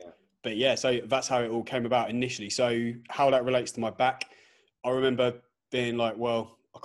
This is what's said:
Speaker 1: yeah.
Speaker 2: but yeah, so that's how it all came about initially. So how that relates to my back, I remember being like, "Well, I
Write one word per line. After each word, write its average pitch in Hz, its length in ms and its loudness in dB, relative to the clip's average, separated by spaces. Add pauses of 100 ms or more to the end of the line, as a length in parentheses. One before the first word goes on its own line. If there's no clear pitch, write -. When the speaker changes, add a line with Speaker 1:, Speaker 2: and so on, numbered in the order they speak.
Speaker 1:
yeah. 87 100 -20 (320)
Speaker 2:
but 110 140 -4
yeah, 123 180 4
so 123 300 2
that's 127 240 0
how 127 120 2
it 117 80 -2
all 117 140 -2
came 120 220 -4
about 117 240 2
initially. 120 400 -4
So 117 420 0 (180)
how 139 220 2
that 127 140 4
relates 123 280 0
to - 60 -8
my 113 100 -2
back, 127 400 -2 (560)
I 123 40 0
remember 127 520 2 (300)
being 120 260 -2
like, 113 200 0
"Well, 113 400 -2 (180)
I - 100 -20